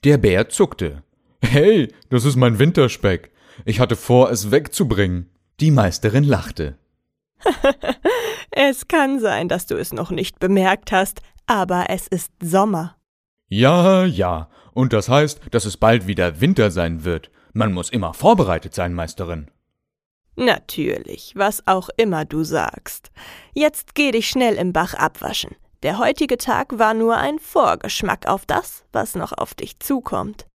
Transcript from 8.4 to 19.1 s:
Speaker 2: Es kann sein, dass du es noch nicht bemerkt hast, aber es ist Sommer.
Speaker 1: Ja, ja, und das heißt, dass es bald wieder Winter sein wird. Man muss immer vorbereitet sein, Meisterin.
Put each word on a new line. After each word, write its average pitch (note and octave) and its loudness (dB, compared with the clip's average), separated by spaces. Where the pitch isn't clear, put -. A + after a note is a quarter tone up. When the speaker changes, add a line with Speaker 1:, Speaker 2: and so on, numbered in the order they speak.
Speaker 2:
Es C4+ 0
kann C#4 0
sein, F3 -2
dass F3+ -4
du - -4
es - -6
noch E3+ -6
nicht - -6
bemerkt F#3+ 0
hast, G3 -2
aber F#3 0
es - -6
ist - -6
Sommer. F3 0
Speaker 1:
Ja, F3 4
ja, F2+ -2
und B2+ 0
das G#2+ 0
heißt, C#3+ 2
dass A2+ 0
es G2+ -6
bald A2 4
wieder F2 -2
Winter B2 2
sein E2 -4
wird. E2+ -6
Man A2 -2
muss F2+ -6
immer F2+ -4
vorbereitet C#3 2
sein, F2 -4
Meisterin. E2+ -10